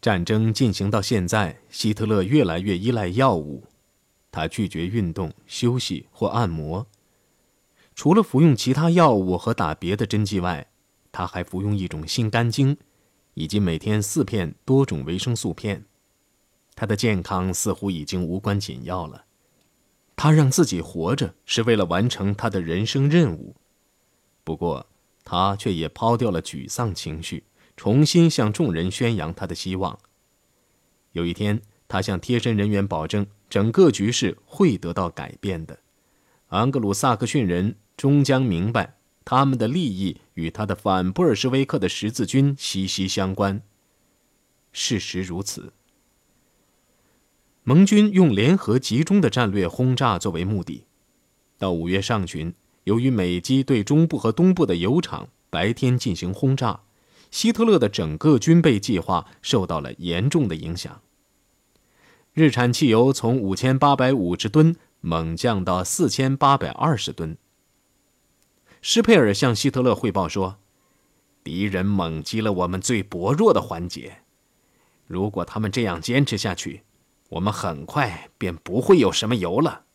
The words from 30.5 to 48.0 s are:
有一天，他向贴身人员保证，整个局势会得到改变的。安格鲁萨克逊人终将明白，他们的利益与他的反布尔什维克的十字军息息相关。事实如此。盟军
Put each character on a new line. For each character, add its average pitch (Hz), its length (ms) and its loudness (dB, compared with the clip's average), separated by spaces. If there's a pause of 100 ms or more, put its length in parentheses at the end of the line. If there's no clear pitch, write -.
有 85 140 -4
一 87 80 -4
天， 104 280 -2 (260)
他 98 140 -2
向 98 180 -4
贴 120 200 -2
身 113 180 0
人 101 120 0
员 101 180 0
保 80 200 -6
证， 101 180 -2 (240)
整 104 220 0
个 175 200 6
局 104 200 -2
势 104 340 -2
会 151 320 0
得 82 160 -8
到 87 160 -4
改 - 300 -14
变 87 260 -6
的。 - 140 -20 (720)
安 110 200 0
格 135 100 -2
鲁 101 140 0
萨 123 220 2
克 120 100 -4
逊 123 200 0
人 90 300 0 (220)
终 143 260 4
将 135 180 2
明 104 300 0
白， 117 260 -4 (280)
他 127 180 2
们 135 140 2
的 113 100 0
利 147 240 -2
益 92 300 -4 (140)
与 80 160 -4
他 107 160 -6
的 98 80 -2
反 92 360 0
布 170 120 0
尔 143 120 4
什 127 140 -2
维 135 160 2
克 - 140 -4
的 92 100 0
十 107 220 -4
字 117 160 -4
军 139 300 2
息 - 280 -4
息 95 220 -4
相 95 260 -2
关。 98 300 -2 (1080)
事 - 280 -2
实 90 240 -8
如 87 180 -8
此。 - 320 -12 (1900)
盟 156 200 6
军 208 260 4